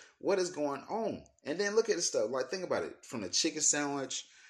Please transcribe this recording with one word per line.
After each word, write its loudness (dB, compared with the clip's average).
what 2
is 0
going -2
on?" -4
And -2
then 0
look 6
at 2
the -2
stuff, 2
like, 0
think -4
about 0
it, -8
from -8
the -4
chicken 0
sandwich 0